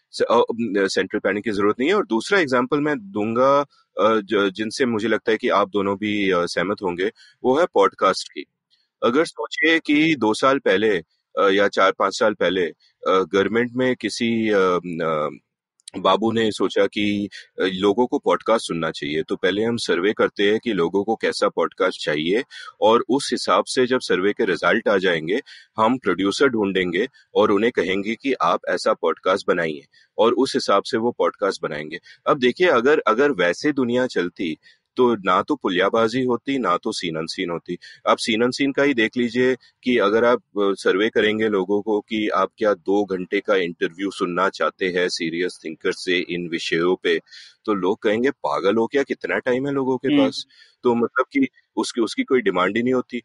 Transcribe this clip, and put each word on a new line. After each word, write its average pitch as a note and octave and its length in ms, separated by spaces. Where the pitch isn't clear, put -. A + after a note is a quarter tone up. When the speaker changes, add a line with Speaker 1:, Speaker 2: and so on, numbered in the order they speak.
Speaker 1:
स-, - 100
अ, - 160
अ, A#2 60
सेंट्रल G2 420
प्लानिंग G2+ 240
की A2+ 80
जरूरत G2+ 280
नहीं C#3+ 100
है। G3+ 60
और F#3 100
दूसरा A2+ 340
एग्जांपल B2+ 400
मैं D3 200
दूंगा, A2+ 600
अ, A2 200
ज-, G2+ 360
जिनसे A2 300
मुझे A2+ 220
लगता A2 240
है A2 60
कि A#2+ 120
आप F#2+ 200
दोनों G2 280
भी, G#2 340
अ, F2 140
सहमत F2+ 380
होंगे, F#2 280
वो C3 160
है F3 140
पॉडकास्ट - 580
की। D2 140
अगर B2+ 220
सोचिए D#3+ 540
कि D3+ 360
दो A2 180
साल C3+ 260
पहले, G#2 380
अ, G2 120
या G2+ 160
चार G2 240
पांच G2 280
साल G#2+ 140
पहले, F#2 320
अ, F#2 260
गवर्नमेंट A2 400
में B2+ 220
किसी, A2+ 540
अ, F#2 300
अ, D2+ 260
बाबू G2 340
ने A2 200
सोचा G2+ 340
कि, G#2 440
अ, - 20
लोगों G2+ 440
को C#3+ 120
पॉडकास्ट G#2+ 480
सुनना E2 240
चाहिए, D2+ 320
तो G2 120
पहले F#2+ 280
हम A#2 140
सर्वे F#2 360
करते G2+ 380
हैं A2 80
कि A#2 140
लोगों F2+ 300
को A2 120
कैसा F#2+ 340
पॉडकास्ट F#2 560
चाहिए, E2+ 380
और A2+ 280
उस C#3 240
हिसाब G#2 340
से B2+ 200
जब B2+ 120
सर्वे G2 340
के A#2 120
रिजल्ट F2+ 420
आ G#2 100
जाएंगे, F2+ 420
हम A2+ 200
प्रोड्यूसर G2 500
ढूंढेंगे G2 600
और G#2 160
उन्हें G#2+ 200
कहेंगे G2 440
कि C3+ 180
आप F2+ 260
ऐसा G2 240
पॉडकास्ट F#2 540
बनाइए, E2 380
और A2+ 160
उस C3 220
हिसाब G2+ 280
से - 140
वो A#2 200
पॉडकास्ट F#2 460
बनाएंगे। D#2 340
अब D3 120
देखिए, B2 280
अगर, C#3 400
अगर C3+ 240
वैसे F2 400
दुनिया B2+ 360
चलती, F2 500
तो A#2+ 200
ना F#2+ 260
तो - 140
पुलियाबाजी A2+ 680
होती, B2 340
ना F#2 200
तो A2 140
सीन E2+ 240
अनसीन E2+ 340
होती। E2+ 280
अब A2+ 100
सीन A2+ 240
अनसीन C3+ 300
का C#3 120
ही C#3+ 100
देख A2 240
लीजिए B2 380
कि - 420
अगर G#2+ 280
आप, A#2+ 140
अ, G2 340
सर्वे G2+ 360
करेंगे A2 380
लोगों G2+ 340
को G#2 180
कि G#2+ 300
आप F#2+ 280
क्या G#2 160
दो G2 320
घंटे F#2 340
का G#2 160
इंटरव्यू F2+ 560
सुनना F#2 380
चाहते E2 360
हैं F2+ 240
सीरियस E2+ 560
थिंकर D#2+ 260
से F2+ 280
इन F2 280
विषयों E2 560
पे, E2 160
तो G#2+ 80
लोग F#2+ 280
कहेंगे, A#2 300
"पागल D#2 440
हो A2+ 120
क्या? C#3 160
कितना - 360
टाइम C3 280
है C#3 60
लोगों C3 240
के C3+ 100
Speaker 2:
हम्म। C#3+ 160
Speaker 1:
पास?" - 220
तो B2 120
मतलब A#2 380
कि C3+ 140
उसकी, A2+ 260
उसकी A#2 220
कोई B2+ 180
डिमांड F#2+ 360
ही A#2 60
नहीं B2+ 100
होती। B2 320